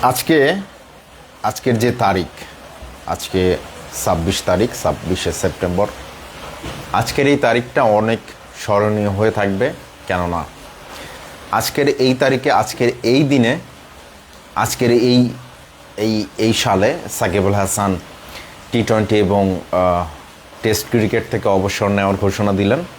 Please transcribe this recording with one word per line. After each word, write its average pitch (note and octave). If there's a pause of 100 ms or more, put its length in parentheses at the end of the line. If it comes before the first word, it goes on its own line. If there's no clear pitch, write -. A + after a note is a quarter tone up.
আজকে, C#3 (880)
আজকের A2
যে A#2+
তারিখ, G2 (800)
আজকে F#2 (480)
ছাব্বিশ F#2
তারিখ, F#2+ (140)
ছাব্বিশে E2
সেপ্টেম্বর। F2+ (1040)
আজকের -
এই C#3+
তারিখটা B2
অনেক A2 (440)
স্মরণীয় G#2
হয়ে G#2
থাকবে, G2+ (340)
কেননা F2 (1080)
আজকের C3
এই B2+
তারিখে, C3+
আজকের B2 (120)
এই C3
দিনে, C3+ (1000)
আজকের A#2
এই, B2 (680)
এই, A2 (120)
এই A2
সালে G#2+ (160)
সাকিব G2
আল G2+
হাসান G2 (760)
টি -
টোয়েন্টি A2
এবং, G2 (120)
আহ, F2+ (580)
টেস্ট G#2+
ক্রিকেট A2
থেকে A2
অবসর G2
নেওয়ার G2
ঘোষণা G2+
দিলেন। G2+ (200)